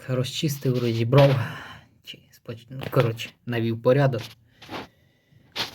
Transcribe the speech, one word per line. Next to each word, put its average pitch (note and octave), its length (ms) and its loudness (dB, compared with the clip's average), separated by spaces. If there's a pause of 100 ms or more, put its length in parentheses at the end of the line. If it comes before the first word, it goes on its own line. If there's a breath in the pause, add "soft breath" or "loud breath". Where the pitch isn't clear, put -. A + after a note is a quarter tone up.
розчистив, C3 720 -2
розібрав. A#2+ 560 4 (680 loud breath)
Чи - 160 -20 (120)
споч-, - 380 -18
ну, C3+ 220 -12
коротше, A#2 380 0 (160)
навів A#2 360 -2
порядок. C3 400 4 (1500 soft breath)